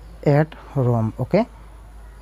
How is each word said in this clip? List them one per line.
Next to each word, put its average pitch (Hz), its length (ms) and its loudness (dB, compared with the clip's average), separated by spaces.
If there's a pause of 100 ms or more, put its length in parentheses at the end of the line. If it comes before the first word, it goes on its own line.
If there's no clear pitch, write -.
(280)
ऐड 151 260 2 (220)
रोम। 120 440 0
ओके, 151 180 0 (840)